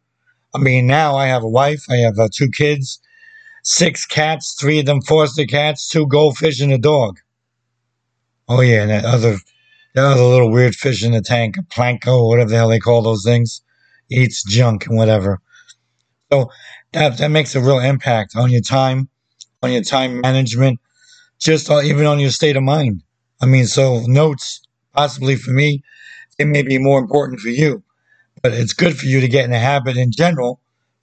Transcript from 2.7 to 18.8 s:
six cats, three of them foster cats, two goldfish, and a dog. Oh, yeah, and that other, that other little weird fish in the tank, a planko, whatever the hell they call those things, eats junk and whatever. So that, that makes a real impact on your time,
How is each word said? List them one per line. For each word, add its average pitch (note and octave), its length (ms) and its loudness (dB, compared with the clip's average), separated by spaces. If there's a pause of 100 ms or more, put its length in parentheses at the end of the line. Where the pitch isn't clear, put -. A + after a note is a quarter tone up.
six - 420 -2
cats, D3+ 540 -4
three D3+ 200 0
of C#3+ 60 -2
them C#3 160 0
foster D3+ 440 0
cats, D3 440 -4
two D#3 180 0
goldfish, D3 540 0
and C#3+ 100 0
a C3+ 60 2
dog. B2 420 0 (1300)
Oh, B2 140 2
yeah, A#2 220 4
and G#2 60 0
that G#2 140 0
other, A2+ 340 0 (560)
that C3 120 2
other C3+ 180 4
little B2 260 4
weird A#2+ 240 4
fish A2+ 300 -4
in A#2 80 0
the A2+ 100 0
tank, A#2 360 -2
a F#3 60 -8
planko, B2 640 0
whatever A#2 220 2
the A2 60 0
hell A2+ 140 4
they A2+ 100 2
call A#2 220 2
those G#2+ 240 -2
things, A#2 360 0 (480)
eats B2 340 -2
junk G#2+ 440 0
and A2+ 100 -2
whatever. G#2 440 0 (920)
So C3+ 180 0 (440)
that, D3 240 -2
that D3 120 -2
makes D3+ 240 0
a C3+ 80 0
real C3 180 2
impact B2 560 -2
on A#2+ 140 0
your B2 120 2
time, C3 480 -2 (520)